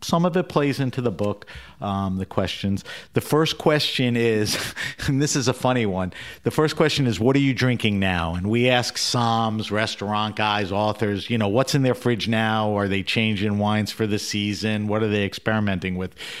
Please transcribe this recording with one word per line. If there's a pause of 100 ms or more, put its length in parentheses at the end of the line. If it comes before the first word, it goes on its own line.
Some
of
it
plays
into
the
book, (340)
um,
the
questions. (280)
The
first
question
is, (120)
<laughs>
and
this
is
a
funny
one. (300)
The
first
question
is,
"What
are
you
drinking
now?"
And
we
ask
somms,
restaurant
guys,
authors,
you
know,
"What's
in
their
fridge
now?
Are
they
changing
wines
for
the
season?
What
are
they
experimenting
with?" (240)